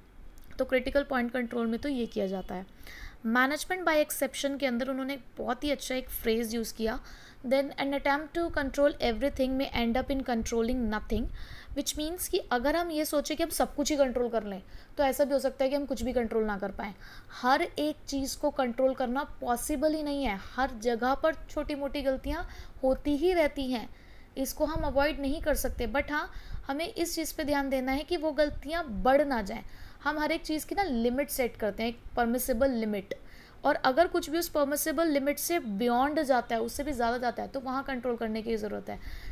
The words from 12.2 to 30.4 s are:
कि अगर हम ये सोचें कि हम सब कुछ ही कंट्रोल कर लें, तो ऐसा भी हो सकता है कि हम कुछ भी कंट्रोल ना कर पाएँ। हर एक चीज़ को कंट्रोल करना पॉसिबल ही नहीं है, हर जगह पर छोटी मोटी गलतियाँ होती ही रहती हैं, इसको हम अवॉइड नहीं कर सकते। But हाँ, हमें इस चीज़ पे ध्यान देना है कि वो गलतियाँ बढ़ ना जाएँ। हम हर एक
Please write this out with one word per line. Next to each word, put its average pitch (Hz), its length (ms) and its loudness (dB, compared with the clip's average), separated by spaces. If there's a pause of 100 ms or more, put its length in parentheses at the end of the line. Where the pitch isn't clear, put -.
कि 359 100 2
अगर 277 380 2
हम 349 140 0
ये 302 140 2
सोचें 294 320 0
कि 226 60 0
हम 302 80 0
सब - 240 0
कुछ 285 160 2
ही 302 60 2
कंट्रोल 247 320 4
कर 220 140 0
लें, 196 200 -8 (360)
तो 294 60 4
ऐसा 269 200 4
भी 269 80 2
हो 277 60 6
सकता 262 260 0
है 262 60 2
कि 285 60 2
हम 285 100 -2
कुछ 233 160 -2
भी 247 100 0
कंट्रोल 226 320 2
ना 202 140 -2
कर 196 120 -4
पाएँ। 202 240 -8 (480)
हर 269 200 6
एक 302 340 -2 (100)
चीज़ 277 320 -4
को 294 120 0
कंट्रोल 262 440 2
करना 262 300 -2
पॉसिबल 277 680 0
ही 311 80 -2
नहीं 285 220 -2
है, 202 140 0 (180)
हर 247 140 2
जगह 240 440 2
पर 311 200 2
छोटी - 400 -4
मोटी 285 280 -4
गलतियाँ 277 460 -2 (340)
होती 269 340 2
ही 339 160 4
रहती 285 400 2
हैं, 220 160 -4 (500)
इसको 269 260 -2
हम 320 180 0
अवॉइड 277 380 2
नहीं 285 220 -2
कर 294 120 4
सकते। 247 340 0
But 285 220 0
हाँ, 311 220 -2 (340)
हमें 294 280 -4
इस 330 200 -2
चीज़ 320 220 -4
पे 311 80 -2
ध्यान 277 260 2
देना 262 220 0
है 294 120 0
कि 349 120 -2
वो 311 160 0
गलतियाँ 302 560 0
बढ़ 247 340 6
ना 262 200 0
जाएँ। 202 220 -6 (400)
हम 302 140 0
हर 302 140 2
एक 330 100 -2